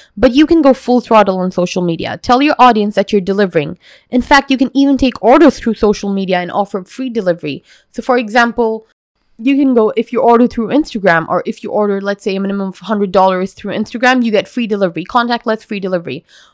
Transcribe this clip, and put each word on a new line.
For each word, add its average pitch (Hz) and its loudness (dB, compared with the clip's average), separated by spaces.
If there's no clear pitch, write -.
but 240 2
you 285 4
can 330 2
go 269 6
full 247 0
throttle 196 2
on 185 -2
social 180 -4
media. 165 -4
Tell 247 2
your 294 2
audience 214 4
that 196 -2
you're 208 2
delivering. 180 -2
In 254 0
fact, 277 2
you 262 2
can 254 0
even 277 2
take 247 -2
orders 269 6
through 226 -4
social 208 -2
media 185 -2
and 175 -8
offer 202 -6
free 262 -10
delivery. 175 -4
So - -12
for 247 0
example, 226 -2
you 262 0
can 269 2
go, 220 0
if 226 -6
you 233 -2
order 233 4
through 233 -4
Instagram 180 0
or 180 -2
if - -10
you 214 -10
order, 202 -2
let's 196 -6
say, 190 -4
a 196 -4
minimum 196 -4
of 185 -12
hundred 202 -4
dollars 190 0
through - -10
Instagram, 247 -2
you 233 0
get 202 0
free 233 -6
delivery. 190 -2
Contact 233 -2
us, 220 -4
free 208 -8
delivery. 175 -6